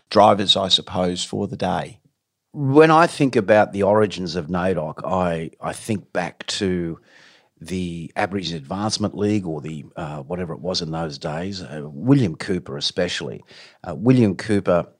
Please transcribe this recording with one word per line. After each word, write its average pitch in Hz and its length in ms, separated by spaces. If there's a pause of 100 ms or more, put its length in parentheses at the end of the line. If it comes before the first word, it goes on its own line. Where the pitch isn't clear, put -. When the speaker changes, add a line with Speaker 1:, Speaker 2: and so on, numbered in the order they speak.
Speaker 1:
drivers, 101 480
I 98 120
suppose, 90 540
for 101 240
the 98 100
day? 87 440 (540)
Speaker 2:
When 147 360
I 165 160
think 139 300
about 104 380
the 98 80
origins 92 540
of 80 100
nadoc, 87 580
I, 85 460 (100)
I 85 140
think - 400
back 87 320
to 87 520 (640)
the 85 560
Aboriginal 92 400
Advancement 95 640
League, 104 260
or 78 160
the, 78 240 (120)
uh, 73 260
whatever 82 320
it - 60
was 90 200
in 80 100
those 80 280
days, 90 420
uh, 78 240
William 90 520
Cooper 90 420
especially. 73 640 (420)
Uh, 85 80
William 110 400
Cooper 92 520 (140)